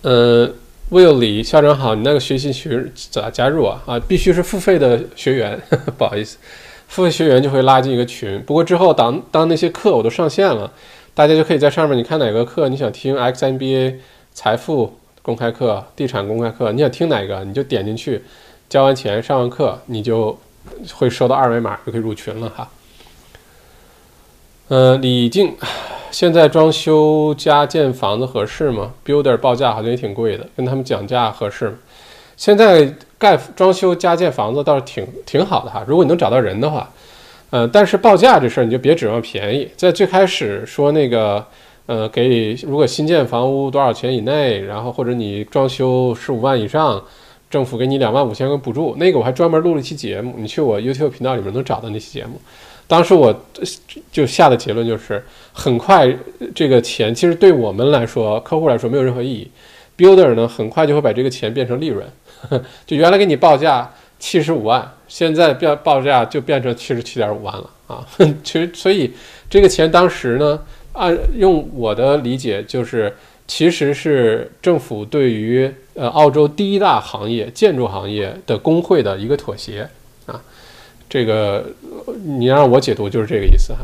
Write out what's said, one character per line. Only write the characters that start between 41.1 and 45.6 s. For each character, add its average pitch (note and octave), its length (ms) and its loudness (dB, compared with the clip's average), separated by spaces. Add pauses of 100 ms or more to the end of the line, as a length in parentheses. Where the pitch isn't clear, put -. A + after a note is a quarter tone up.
呃， A2 240 -4
给， A#2 440 0 (100)
如 C#3 120 -6
果 D3 100 4
新 D3+ 220 -4
建 D#3+ 180 2
房 A#2+ 240 -2
屋 C#3 220 -2
多 C#3 100 0
少 B2 120 2
钱 B2+ 200 -4
以 B2 60 -2
内， B2 400 -2
然 G#2 240 -10
后 B2 80 -8
或 B2 140 -6
者 B2 80 -4
你 G#2 320 -6
装 C3+ 240 -2